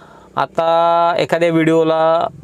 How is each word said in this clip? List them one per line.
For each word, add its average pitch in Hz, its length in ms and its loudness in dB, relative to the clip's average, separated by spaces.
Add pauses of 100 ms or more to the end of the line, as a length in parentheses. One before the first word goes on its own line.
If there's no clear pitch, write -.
(360)
आता 170 800 0
एखाद्या 165 320 0
व्हिडिओला 160 760 0 (180)